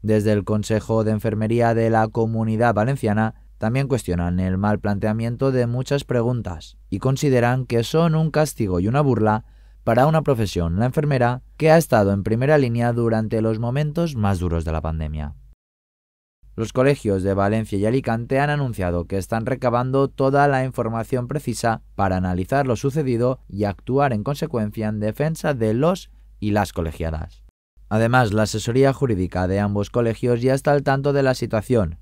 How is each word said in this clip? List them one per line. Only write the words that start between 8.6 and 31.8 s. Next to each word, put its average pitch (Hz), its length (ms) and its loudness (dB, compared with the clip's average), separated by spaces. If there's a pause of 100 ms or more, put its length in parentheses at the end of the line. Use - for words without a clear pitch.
y 92 80 0
una 135 140 2
burla 107 440 2 (400)
para 120 220 4
una 156 160 2
profesión, 92 560 0
la 120 80 2
enfermera, 127 560 0 (140)
que 147 120 2
ha 156 80 8
estado 110 340 4
en 98 120 0
primera 123 340 2
línea 120 340 2
durante 113 500 0
los 110 180 0
momentos 147 560 -2
más 98 240 0
duros 82 260 0
de 80 60 -4
la 80 100 -2
pandemia. 76 540 -6 (1200)
Los 110 180 -6
colegios 127 480 2
de 95 140 0
Valencia 104 420 0
y 98 80 0
Alicante 120 540 0
han 143 100 0
anunciado 98 560 -2
que 98 140 -4
están 113 260 -4
recabando 127 640 0
toda 139 400 2
la 135 160 2
información 120 640 -4
precisa 117 560 -4 (100)
para 98 220 0
analizar 92 500 0
lo 120 120 0
sucedido 127 680 -2
y 101 180 -4
actuar 131 460 0
en 104 120 -4
consecuencia 113 640 -4
en 107 120 -4
defensa 147 540 -2
de 110 220 0
los 165 340 0 (300)
y 107 100 -2
las 101 240 0
colegiadas. 82 680 -6 (440)
Además, 113 460 2
la 107 100 4
asesoría 120 480 2
jurídica 92 560 -2
de 95 120 0
ambos 101 320 -2
colegios 120 500 0
ya 131 140 2
está 139 160 0
al 147 100 2
tanto 139 320 0
de 139 80 2
la 131 140 2
situación 110 680 -2